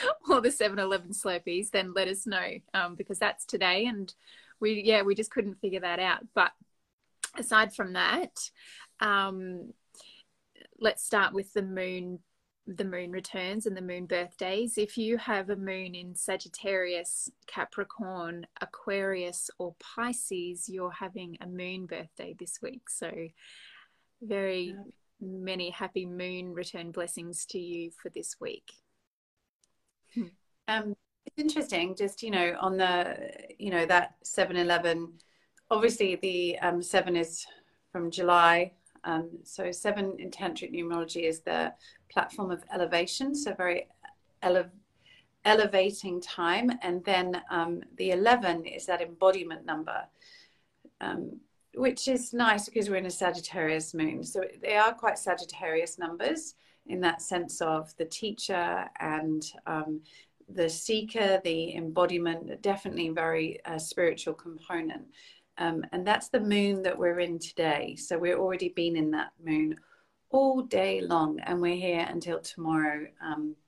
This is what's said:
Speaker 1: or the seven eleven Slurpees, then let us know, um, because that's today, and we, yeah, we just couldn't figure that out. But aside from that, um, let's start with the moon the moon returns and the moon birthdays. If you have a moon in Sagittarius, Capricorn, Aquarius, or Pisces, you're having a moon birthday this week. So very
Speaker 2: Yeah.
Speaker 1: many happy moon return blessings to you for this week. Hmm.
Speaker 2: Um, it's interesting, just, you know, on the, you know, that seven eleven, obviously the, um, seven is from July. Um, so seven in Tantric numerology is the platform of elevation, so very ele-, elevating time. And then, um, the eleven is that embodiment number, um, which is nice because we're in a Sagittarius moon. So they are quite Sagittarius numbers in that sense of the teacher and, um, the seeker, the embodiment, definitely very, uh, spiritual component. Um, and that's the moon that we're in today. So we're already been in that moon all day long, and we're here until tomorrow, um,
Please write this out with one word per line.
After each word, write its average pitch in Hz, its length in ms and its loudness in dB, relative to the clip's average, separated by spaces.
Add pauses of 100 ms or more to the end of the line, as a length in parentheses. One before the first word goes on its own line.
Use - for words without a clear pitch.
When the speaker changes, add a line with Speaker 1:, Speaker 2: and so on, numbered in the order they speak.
(280)
Speaker 1:
or 269 140 6
the 240 80 4
seven 202 280 0
eleven 190 340 0
Slurpees, 180 580 -2
then 185 240 0
let 190 120 4
us 196 200 -4
know, 185 240 -2 (240)
um, 175 220 0
because - 220 -6
that's - 280 0
today, 190 400 2
and 202 260 -6 (460)
we, 214 280 2
yeah, 220 160 8
we 202 120 4
just 220 160 -2
couldn't 202 300 -2
figure 190 200 -2
that 175 180 -2
out. 185 220 2 (140)
But 185 180 6 (840)
aside 214 380 4
from 190 180 -4
that, 180 380 2 (680)
um, 190 760 0 (1080)
let's 214 240 2
start 196 300 2
with 196 180 -4
the 208 80 0
moon 185 600 -4 (460)
the 196 180 -6
moon 180 280 -6
returns 190 540 -6
and 196 100 -2
the 185 60 -8
moon 180 240 -6
birthdays. 185 720 -2
If 208 220 -2
you 226 200 0
have 202 320 -2
a 202 60 -2
moon 190 380 -6
in 180 220 -12
Sagittarius, 185 1120 -4 (160)
Capricorn, 180 1000 -6 (140)
Aquarius, 196 960 -4
or 175 200 -8
Pisces, 185 920 -6
you're 185 220 -6
having 180 500 -10
a 175 60 -14
moon 180 400 -8
birthday - 520 -12
this - 220 -12
week. - 300 -12
So 165 380 -8 (920)
very 196 500 -2
Speaker 2:
Yeah. 196 120 -12 (380)
Speaker 1:
many 185 500 -6
happy 185 360 -6
moon 180 480 -8
return 170 360 -8
blessings 175 560 -8
to - 120 -8
you 170 340 -8
for - 180 -14
this - 300 -10
week. - 320 -10 (1400)
Hmm. 220 120 -4 (400)
Speaker 2:
Um, 214 300 -2 (280)
it's - 140 -12
interesting, 277 560 0
just, 202 280 -4
you 220 80 -6
know, 175 300 2
on 190 160 0
the, 180 560 2 (260)
you 202 120 -4
know, 170 160 4
that 175 360 6
seven 180 340 2
eleven, 170 640 2 (500)
obviously 214 460 4
the, 175 420 0
um, 175 240 0
seven 180 340 4
is 170 300 -2 (460)
from 170 180 -4
July. 175 600 6 (320)
Um, 165 260 -2 (140)
so 180 260 -6
seven 196 480 -2
in 185 120 -10
Tantric 170 420 -6
numerology 170 500 -4
is 160 180 0
the 160 320 -2 (360)
platform 190 420 -2
of 175 220 -6
elevation, 180 640 0
so 285 200 -4
very 175 340 -2 (540)
ele-, 180 280 2 (720)
elevating 202 760 4
time. 185 500 2 (120)
And 180 220 -2
then, 180 460 2
um, 175 320 0 (140)
the 185 160 0
eleven 185 520 6
is - 220 -10
that 175 140 0
embodiment 170 640 4
number, 160 420 -4 (920)
um, - 400 -6 (340)
which 254 340 2
is 247 240 0
nice 220 340 4
because 208 220 0
we're 196 80 0
in 185 100 0
a 180 40 -4
Sagittarius 165 840 0
moon. 156 300 0
So - 180 -4 (200)
they 214 140 0
are 220 180 6
quite 220 240 2
Sagittarius 170 800 -2
numbers 285 560 -4 (320)
in 180 140 -4
that 170 220 2
sense 170 380 -4
of 156 360 0
the 165 100 -4
teacher 185 840 -2 (120)
and, 156 440 -2 (220)
um, 156 340 -4 (480)
the 180 200 0
seeker, 214 760 2
the 165 300 -2
embodiment, 170 880 0
definitely 196 460 0
very, 160 560 0
uh, 160 140 -6
spiritual 160 560 0
component. 165 800 -8 (460)
Um, 165 340 0
and 180 140 -4
that's - 220 2
the 247 120 2
moon 202 420 2
that 185 140 0
we're 175 240 2
in 170 180 -2
today. 156 580 -2
So - 220 -4
we're 175 200 2
already 185 300 0
been 170 280 0
in 156 160 2
that 151 200 -2 (100)
moon 156 340 2 (540)
all 269 320 6
day 190 380 2
long, 160 400 2
and 175 200 -2
we're 175 160 2
here 175 320 0
until 165 320 -4
tomorrow, 156 640 0 (140)
um, 151 360 -4 (120)